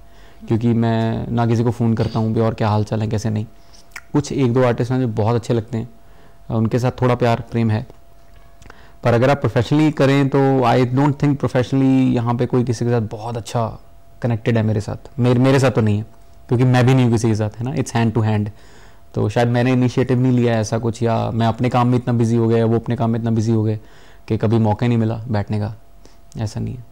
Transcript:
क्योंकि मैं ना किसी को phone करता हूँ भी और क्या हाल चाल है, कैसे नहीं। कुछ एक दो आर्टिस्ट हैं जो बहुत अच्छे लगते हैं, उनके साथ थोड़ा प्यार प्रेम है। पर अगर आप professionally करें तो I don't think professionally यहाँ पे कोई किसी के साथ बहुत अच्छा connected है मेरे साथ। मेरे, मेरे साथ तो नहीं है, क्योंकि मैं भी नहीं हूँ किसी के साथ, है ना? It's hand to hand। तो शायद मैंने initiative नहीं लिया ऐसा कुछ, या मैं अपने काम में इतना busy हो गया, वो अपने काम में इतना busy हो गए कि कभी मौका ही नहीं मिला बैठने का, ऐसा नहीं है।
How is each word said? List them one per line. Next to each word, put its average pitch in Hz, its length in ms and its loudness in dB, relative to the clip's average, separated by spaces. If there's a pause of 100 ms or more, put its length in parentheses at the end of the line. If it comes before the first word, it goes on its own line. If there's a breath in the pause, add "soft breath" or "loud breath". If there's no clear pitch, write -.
(480 soft breath)
क्योंकि 120 200 0
मैं 113 600 0
ना 117 160 0
किसी 113 180 2
को 120 60 0
phone 117 240 0
करता 110 240 -2
हूँ 110 140 0
भी 113 80 0
और 113 140 0
क्या 113 140 -2
हाल 104 160 0
चाल 107 160 -4
है, 107 80 -4
कैसे 110 220 -4
नहीं। 107 160 -4 (680 soft breath)
कुछ 147 200 -2
एक 127 200 0
दो 127 120 2
आर्टिस्ट 120 280 0
हैं 127 80 0
जो 127 80 0
बहुत 110 280 -2
अच्छे 120 180 -2
लगते 113 240 -4
हैं, 120 100 -8 (640 soft breath)
उनके 113 280 0
साथ 123 120 -2 (120)
थोड़ा 127 120 2
प्यार 120 360 0
प्रेम 117 200 -2
है। 107 160 -4 (1160 soft breath)
पर 117 100 2
अगर 123 160 4
आप 143 60 4
professionally 147 540 0
करें 139 380 2
तो 135 320 2
I 123 240 4
don't 123 120 -2
think 143 280 0
professionally 131 920 2
यहाँ 120 200 0
पे 123 120 -2
कोई 123 180 2
किसी 120 200 -2
के 120 60 0
साथ 120 100 0
बहुत 110 360 -8
अच्छा 110 440 -6 (420)
connected 117 340 0
है 110 60 2
मेरे 107 180 0
साथ। 107 160 -8 (220)
मेरे, 123 220 4
मेरे 135 180 4
साथ 131 120 2
तो 123 100 0
नहीं 104 180 2
है, 110 80 -8 (420)
क्योंकि 127 160 2
मैं 127 220 4
भी 131 80 6
नहीं 131 100 4
हूँ 117 80 2
किसी 117 160 2
के 110 60 2
साथ, 107 240 -4
है 113 60 -6
ना? 135 100 -6
It's 135 180 -4
hand 113 200 0
to 113 120 0
hand। 107 260 0 (640 soft breath)
तो 110 140 -2
शायद 120 200 0
मैंने 120 240 2
initiative 123 480 0
नहीं 131 120 2
लिया 120 220 2
ऐसा 110 240 -2
कुछ, 117 240 -4
या 113 280 0
मैं 113 160 -2
अपने 117 220 0
काम 123 180 2
में 123 120 2
इतना 123 140 -4
busy 117 240 2
हो 113 120 2
गया, 113 180 2
वो 113 100 2
अपने 117 200 -4
काम 117 140 0
में 117 80 -2
इतना 113 120 -2
busy 113 220 0
हो 110 100 2
गए 107 160 -2 (500 soft breath)
कि 113 80 -2
कभी 110 220 0
मौका 110 260 0
ही 120 40 2
नहीं 120 100 2
मिला 113 300 -2
बैठने 104 300 -4
का, 107 160 -6 (640 soft breath)
ऐसा 113 220 -6
नहीं 113 140 -8
है। 123 180 -16